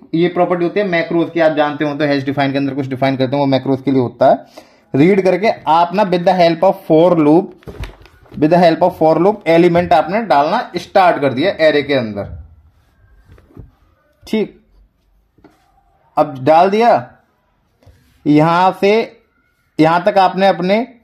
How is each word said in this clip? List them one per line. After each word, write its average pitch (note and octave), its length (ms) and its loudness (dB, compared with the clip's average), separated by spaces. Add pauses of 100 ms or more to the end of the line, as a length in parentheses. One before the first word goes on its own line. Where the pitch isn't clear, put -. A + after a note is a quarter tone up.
(160)
ये E3+ 120 0
प्रॉपर्टी F3 360 -2
होती E3+ 160 -4
है G3+ 80 -2
मैक्रोज E3+ 460 -2
की, E3+ 60 -4
आप D#3+ 180 0
जानते D3 280 -2
हो C#3+ 100 -4
तो C#3 100 -4
हैश C#3+ 180 -2
डिफाइन C#3 280 -4
के C3 60 -4
अंदर C#3 180 -4
कुछ C3+ 120 -6
डिफाइन C3+ 300 -4
करते C3 180 -4
हैं, C#3+ 60 0
वो C#3+ 60 0
मैक्रोज C3 340 -2
के C#3 100 -4
लिए C3 100 2
होता B2+ 300 0
है। - 340 -6 (280)
रीड F3+ 280 2
करके F3+ 280 0 (180)
आप E3+ 260 2
ना G#3 100 0
with F3 200 -4
the F3+ 100 2
help E3+ 300 0
of F#3+ 120 2 (140)
for E3 200 4 (100)
loop, D3+ 520 0 (600)
with D3+ 180 2
the F3 80 6
help E3 240 2
of F3+ 160 2
for D#3+ 200 4
loop G3 280 0
एलिमेंट E3+ 460 2
आपने E3+ 280 0
डालना E3 380 0 (160)
स्टार्ट F3 460 0
कर C3+ 120 -2
दिया D#3 180 -2 (140)
एरे D3 180 2
के C#3+ 100 -4
अंदर। G#2+ 420 -6 (1900)
ठीक, - 360 -6 (1600)
अब D3+ 160 -2 (100)
डाल D#3+ 260 4
दिया, A3 220 0 (1300)
यहां E3 460 2 (100)
से G3+ 100 2 (880)
यहां D#3+ 240 2
तक G3 140 0
आपने F#3 300 2
अपने F3+ 300 0 (260)